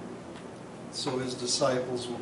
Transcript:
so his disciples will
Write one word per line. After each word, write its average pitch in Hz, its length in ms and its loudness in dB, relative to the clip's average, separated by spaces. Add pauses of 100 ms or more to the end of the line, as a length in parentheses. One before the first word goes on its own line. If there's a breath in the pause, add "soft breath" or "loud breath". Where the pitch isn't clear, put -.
(920)
so 131 260 0
his 127 140 0
disciples 127 760 4
will 113 140 -2